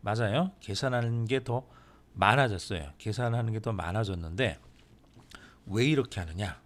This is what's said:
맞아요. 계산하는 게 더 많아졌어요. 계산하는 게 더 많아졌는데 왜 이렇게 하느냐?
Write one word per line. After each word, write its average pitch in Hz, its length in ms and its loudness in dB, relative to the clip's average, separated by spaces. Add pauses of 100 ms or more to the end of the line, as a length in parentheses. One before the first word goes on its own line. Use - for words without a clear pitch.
맞아요. 113 600 0
계산하는 117 640 0
게 127 180 0
더 127 220 -2 (480)
많아졌어요. 98 840 2
계산하는 117 540 -2
게 110 80 -4
더 113 120 -2
많아졌는데 90 840 -2 (1080)
왜 107 200 0
이렇게 135 340 0
하느냐? 85 460 -6